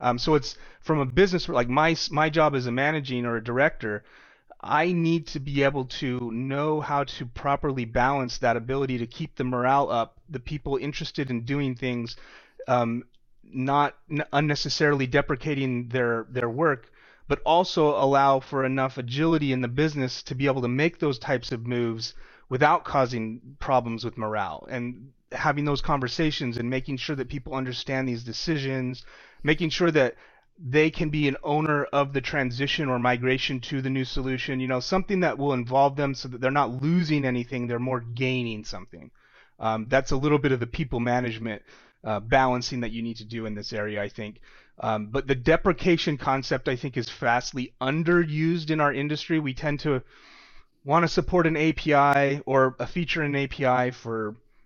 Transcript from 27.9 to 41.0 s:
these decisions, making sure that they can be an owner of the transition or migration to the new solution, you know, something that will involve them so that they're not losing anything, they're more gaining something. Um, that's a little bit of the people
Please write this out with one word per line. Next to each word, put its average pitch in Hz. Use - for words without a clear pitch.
these 120
decisions, 131
making 160
sure 175
that 139
they 156
can 160
be 147
an 135
owner 147
of 139
the 139
transition 131
or 123
migration 127
to 135
the 131
new 131
solution, 131
you 127
know, 127
something 190
that 147
will 139
involve 135
them 139
so 131
that 123
they're 131
not 131
losing 156
anything, 123
they're 120
more 127
gaining 117
something. 82
Um, 110
that's 131
a -
little 147
bit 135
of 123
the 113
people 127